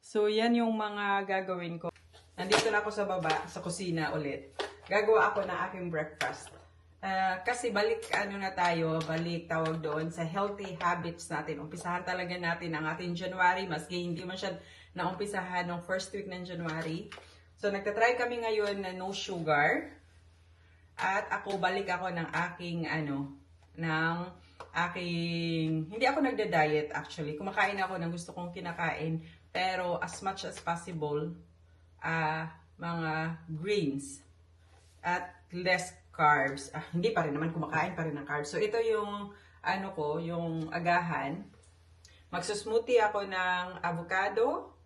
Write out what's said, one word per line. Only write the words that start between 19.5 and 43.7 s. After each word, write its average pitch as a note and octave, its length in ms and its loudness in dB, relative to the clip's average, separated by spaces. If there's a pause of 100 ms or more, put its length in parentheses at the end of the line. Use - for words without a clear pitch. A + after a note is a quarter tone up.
At G3 320 0
ako, G3+ 320 -2
balik F#3 320 2
ako F3+ 240 0
ng E3+ 160 -2 (220)
aking, E3+ 340 -4
ano, C#3+ 480 -2 (400)
ng E3 400 2 (560)
aking, E3+ 1200 0
hindi A3+ 160 0
ako C#4+ 160 4
nagda-diet D3+ 720 2
actually. D3+ 400 -6
Kumakain G3 480 0
ako F#3 160 -2
ng E3+ 160 -2
gusto - 160 -10
kong F3 240 -8
kinakain. E3 640 -2 (320)
Pero F#3 480 0
as - 240 -8
much - 240 -4
as - 160 -8
possible, E3 720 -2 (640)
ah, D#3+ 480 0 (320)
mga E3 560 -2 (240)
greens E3 640 0 (800)
at F3+ 320 -2 (160)
less F3+ 400 2 (220)
carbs. C#3 640 4
Ah, D#3 160 -8
hindi F3 160 4
pa E3+ 160 2
rin C#3+ 80 0
naman, D#3+ 160 2
kumakain D#3+ 480 0
pa E3+ 80 -2
rin D3+ 80 -2
ng C#3+ 160 -6
carbs. D3 240 -2
So, A#3 80 2
ito G#3+ 160 2
yung, G#3 560 0 (320)
ano F#3+ 220 0 (100)
ko, D3+ 240 0
yung E3 480 -2
agahan. E3+ 800 0 (800)
Magsusmoothie G#4 720 4
ako G#3 240 2
ng F#3 400 0 (160)